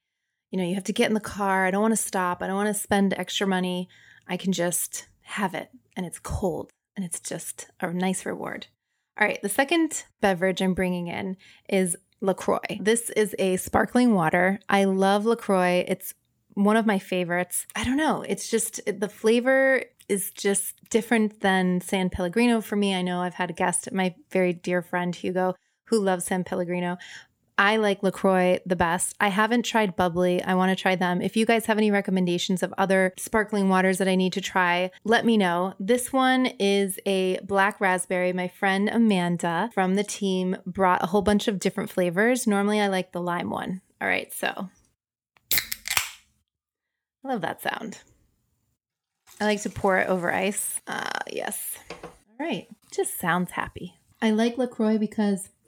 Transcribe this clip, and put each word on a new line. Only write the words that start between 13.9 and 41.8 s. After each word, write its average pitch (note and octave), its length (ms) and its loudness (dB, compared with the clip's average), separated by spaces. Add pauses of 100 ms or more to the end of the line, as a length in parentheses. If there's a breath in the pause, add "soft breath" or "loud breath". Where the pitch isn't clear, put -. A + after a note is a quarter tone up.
water. F3+ 460 2 (100)
I G3 140 4
love G3 420 4
LaCroix. F3+ 640 2
It's - 260 -4 (400)
one G#3 240 4
of A3 80 2
my G3+ 140 2
favorites. F3+ 680 -2 (100)
I G#3+ 80 -4
don't B3+ 140 0
know. D4 240 0
It's - 260 -6
just, - 380 -4
the G3 240 -4
flavor C4 760 2 (240)
is G3 220 -2
just - 580 -4
different A3 520 0
than F#3 400 2
San F#3 280 -2
Pellegrino A3+ 520 2
for - 140 -6
me. G3+ 200 0
I F3+ 60 -2
know F3+ 200 -2
I've F3+ 140 -4
had F3+ 140 -4
a E3+ 40 -8
guest, - 380 -2
my F#3 240 0 (160)
very F3+ 220 2
dear F3 280 -2
friend F3 340 -4
Hugo, F#3 400 -2 (300)
who A3+ 140 2
loves F#3 260 0
San F#3 180 -2
Pellegrino. F3+ 540 -4 (640 loud breath)
I G#3 180 4
like G3+ 260 0
LaCroix F#3 640 4
the F3+ 80 0
best. F3 440 0
I G#3 100 2
haven't A3 340 2
tried G#3+ 320 0
Bubbly. F3+ 480 0
I F#3 100 -2
wanna F#3 220 2
try F#3 200 2
them. F3+ 280 0
If - 120 -2
you A3 100 2
guys A3+ 200 2
have G#3+ 140 2
any G#3+ 100 4
recommendations F#3 720 0
of F#3 160 -2
other F#3+ 400 2
sparkling G#3 500 0
waters F#3 300 4
that F#3+ 100 0
I F#3 80 2
need F#3 180 2
to F#3+ 80 -4
try, F3+ 500 0 (120 loud breath)
let A3+ 220 2
me A3+ 120 4
know. F3+ 420 2
This A#3+ 340 -2
one C4 320 4 (140)
is G3+ 480 0
a F#3 320 0
black G3 420 0
raspberry. F3+ 500 0
My F3+ 160 -2
friend G3 400 0
Amanda F3+ 840 2
from F#3 220 2
the G#3 80 2
team F#3 540 -2 (100)
brought F3+ 360 2
a - 40 -2
whole G3 160 2
bunch G#3 240 2
of G3+ 100 -2
different G3 320 -4